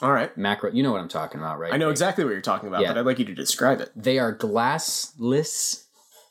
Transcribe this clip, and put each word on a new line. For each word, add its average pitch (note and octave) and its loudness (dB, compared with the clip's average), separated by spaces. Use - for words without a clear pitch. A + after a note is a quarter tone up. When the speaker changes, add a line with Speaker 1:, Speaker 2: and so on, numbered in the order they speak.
Speaker 1:
All C3+ 4
right. C3 0
Speaker 2:
Macro, G2+ 0
you A#2+ 2
know C3 2
what G2 0
I'm F2 -8
talking D#2 -4
about, D#2 -6
right? E2 -4
Speaker 1:
I C#3 2
know D#3+ 2
Speaker 2:
They D3+ 2
Speaker 1:
exactly F3 2
what A#2+ 0
you're F#2+ -4
talking G2+ -2
about, F#2 0
Speaker 2:
Yeah. F2+ 2
Speaker 1:
but G#2+ -2
I'd B2 2
like B2+ 2
you A#2 2
to F#2+ -8
describe A#2+ 2
it. - -10
Speaker 2:
They C3 0
are A2+ 0
glassless B2+ -2